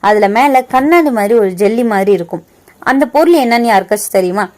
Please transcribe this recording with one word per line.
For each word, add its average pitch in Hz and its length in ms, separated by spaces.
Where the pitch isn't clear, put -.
அதுல 208 280
மேல 262 240
கண்ணாடி 294 420
மாதிரி 208 240
ஒரு 190 100
ஜெல்லி 226 300
மாதிரி 196 240
இருக்கும். 170 260
அந்த 269 240
பொருள் 330 300
என்னன்னு 233 260
யாருக்காச்சும் 202 460
தெரியுமா? 185 280